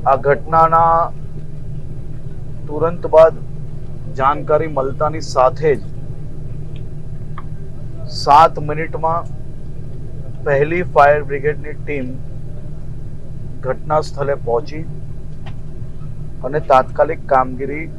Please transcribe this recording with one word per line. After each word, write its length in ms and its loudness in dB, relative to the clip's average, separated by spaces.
આ 140 4
ઘટનાના 920 4
તુરંત 440 -2
બાદ 280 8
જાણકારી 520 2
મળતાની 600 -2
સાથે 420 4
જ 100 0
સાત 440 6
મિનિટમાં 680 -2
પહેલી 480 2
ફાયર 340 8
બ્રિગેડની 540 -2
ટીમ 340 -4
ઘટના 440 0
સ્થળે 400 -2
પહોંચી 400 -2
અને 160 -2
તાત્કાલિક 580 4
કામગીરી 560 0